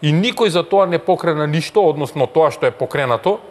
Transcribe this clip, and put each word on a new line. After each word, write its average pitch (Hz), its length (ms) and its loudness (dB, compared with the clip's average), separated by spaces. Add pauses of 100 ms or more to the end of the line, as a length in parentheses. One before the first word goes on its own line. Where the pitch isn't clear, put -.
И 156 80 -2
никој 202 400 0
за 170 160 0
тоа 196 220 2
не 175 120 -2
покрена 165 480 0
ништо, 160 380 0
односно 143 420 0
тоа 160 220 2
што - 160 -4
е 123 80 2
покренато 135 640 -2 (140)